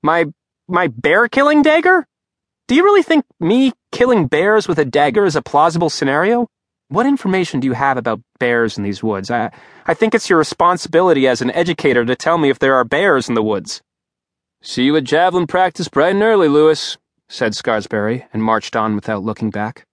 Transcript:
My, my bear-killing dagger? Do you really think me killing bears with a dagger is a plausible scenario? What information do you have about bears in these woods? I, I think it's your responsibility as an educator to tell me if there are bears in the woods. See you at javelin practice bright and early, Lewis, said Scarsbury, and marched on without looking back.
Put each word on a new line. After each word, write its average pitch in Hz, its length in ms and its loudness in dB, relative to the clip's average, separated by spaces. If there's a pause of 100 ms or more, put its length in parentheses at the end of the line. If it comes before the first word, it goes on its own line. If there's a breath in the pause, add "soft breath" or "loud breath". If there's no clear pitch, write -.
My, 165 240 0 (420)
my 180 200 0
bear-killing 233 720 2
dagger? 320 440 2 (640)
Do 240 60 -2
you 320 100 4
really 403 180 4
think 311 220 0 (140)
me 240 340 2 (200)
killing 240 340 2
bears 196 400 2
with 165 120 -2
a 151 60 2
dagger 143 400 0
is 170 120 0
a 143 60 -2
plausible 160 480 0
scenario? 185 580 0 (400)
What 208 180 -2
information 190 540 -2
do 127 60 -4
you 131 60 -2
have 135 240 -2
about 113 240 -4 (180)
bears 120 380 -2
in 104 80 -6
these 98 180 -6
woods? 98 280 -4
I, 117 220 -4 (340 loud breath)
I 170 80 0
think 220 200 0
it's - 160 -2
your 175 80 4
responsibility 170 880 2
as 123 160 0
an 127 100 -2
educator 156 520 0
to 123 100 -2
tell 165 240 0
me 147 120 2
if 135 80 0
there 135 160 2
are 127 100 2
bears 143 440 0
in 120 60 -4
the 113 80 0
woods. 104 400 -6 (800)
See - 220 -4
you 147 120 2
at 151 80 0
javelin 175 420 0
practice 180 420 -2
bright 160 260 0
and 202 80 0
early, 208 260 2
Lewis, 151 500 2 (300)
said 110 260 -4
Scarsbury, 110 800 -4
and 110 100 -6
marched 113 340 -2
on 110 180 -2
without 104 300 -6
looking 110 260 -6
back. 104 420 -10